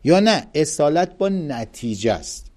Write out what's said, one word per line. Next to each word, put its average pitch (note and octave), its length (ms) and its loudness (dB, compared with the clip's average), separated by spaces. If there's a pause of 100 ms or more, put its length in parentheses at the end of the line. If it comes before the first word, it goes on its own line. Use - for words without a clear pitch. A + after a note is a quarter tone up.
یا E3+ 160 4
نه G#3 340 2
اصالت D#3 640 0
با G3 100 0
نتیجه A#2 840 -4
است. - 340 -8 (100)